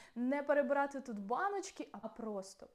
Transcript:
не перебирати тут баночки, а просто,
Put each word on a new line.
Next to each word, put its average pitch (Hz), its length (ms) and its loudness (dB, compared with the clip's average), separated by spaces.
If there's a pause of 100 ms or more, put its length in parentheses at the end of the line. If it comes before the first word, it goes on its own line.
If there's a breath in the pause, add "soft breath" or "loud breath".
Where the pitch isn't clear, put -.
(160 loud breath)
не 262 280 2
перебирати 277 580 4
тут 233 180 -6
баночки, 339 720 -2
а 208 160 -10
просто, 208 680 -8